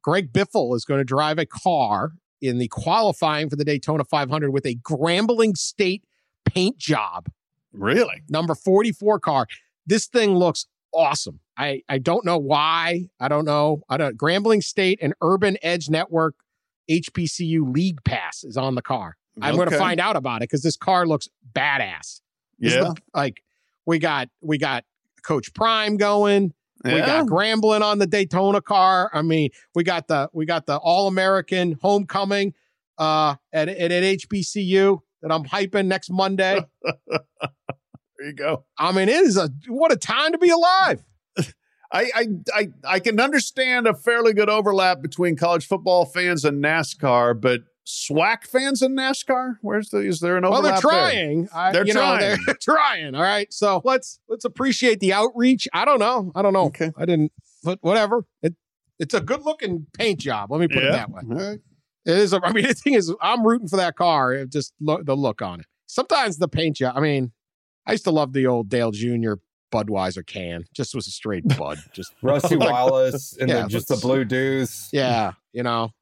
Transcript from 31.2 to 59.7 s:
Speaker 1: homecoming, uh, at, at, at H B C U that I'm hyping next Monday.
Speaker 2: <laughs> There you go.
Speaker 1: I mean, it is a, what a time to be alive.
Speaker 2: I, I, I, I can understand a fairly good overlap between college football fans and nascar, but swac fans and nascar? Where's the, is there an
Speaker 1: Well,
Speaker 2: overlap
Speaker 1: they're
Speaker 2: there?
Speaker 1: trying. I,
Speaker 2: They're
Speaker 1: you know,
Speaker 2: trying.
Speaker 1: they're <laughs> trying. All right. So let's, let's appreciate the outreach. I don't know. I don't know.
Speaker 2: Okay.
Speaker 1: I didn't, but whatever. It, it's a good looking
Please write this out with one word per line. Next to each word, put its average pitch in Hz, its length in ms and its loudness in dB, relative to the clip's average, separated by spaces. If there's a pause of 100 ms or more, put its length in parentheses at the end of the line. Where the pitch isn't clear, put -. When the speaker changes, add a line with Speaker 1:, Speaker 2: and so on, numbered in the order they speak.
Speaker 1:
homecoming, 202 720 0 (460)
uh, 156 380 0 (140)
at, 160 200 0
at, 175 200 -2
at 175 140 2
H 196 240 -2
B 196 140 -4
C - 180 -6
U 190 420 2 (200)
that 156 100 -2
I'm 160 140 -2
hyping 196 400 -2
next 185 240 -2
Monday. 190 500 0 (220)
Speaker 2:
<laughs> 156 100 -4 (1300)
There 143 100 -12
you 151 60 -12
go. 143 300 -4 (140)
Speaker 1:
I 165 140 0
mean, 190 160 2
it 269 160 4
is 202 120 4
a, 165 140 0 (180)
what 294 240 2
a 214 40 2
time 285 360 -2
to 339 60 -4
be 349 100 6
alive. 349 560 4 (880)
Speaker 2:
I, 240 220 0
I, 233 120 0 (280)
I, 208 140 0 (160)
I 185 160 0
can 220 200 0
understand 254 680 0
a 214 80 4
fairly 233 380 2
good 208 160 2
overlap 190 540 2
between 160 340 -2
college 170 300 2
football 180 380 2
fans 175 400 -2
and 143 180 0
nascar, 127 760 2
but 120 240 2 (240)
swac 180 580 -2
fans 262 380 -2
and 262 160 0
nascar? 262 640 -2
Where's 208 280 -4
the, 208 80 -2
is 190 220 -2
there 175 160 0
an 180 80 0
Speaker 1:
Well, 185 140 4
Speaker 2:
overlap 285 240 2
Speaker 1:
they're 302 80 4
Speaker 2:
there? 330 100 4
Speaker 1:
trying. 175 540 0
I, 180 180 0
Speaker 2:
They're 196 140 2
Speaker 1:
you 208 80 2
know, 247 60 2
Speaker 2:
trying. 208 460 2
Speaker 1:
they're - 80 0
<laughs> - 80 -8
trying. 240 520 0
All 151 80 0
right. 202 300 0
So 196 320 0
let's, 254 340 -2 (100)
let's 226 160 -8
appreciate 247 560 0
the 190 120 2
outreach. 240 600 2
I 180 120 0
don't 277 160 4
know. 208 340 0
I 190 80 -2
don't 196 100 4
know. 185 140 4
Speaker 2:
Okay. 160 300 -4
Speaker 1:
I 165 80 -6
didn't, 156 280 2 (300)
but 180 200 -4
whatever. 208 420 2 (180)
It, 165 120 -2 (440)
it's 160 160 -4
a 247 60 2
good 269 220 -4
looking 214 500 -6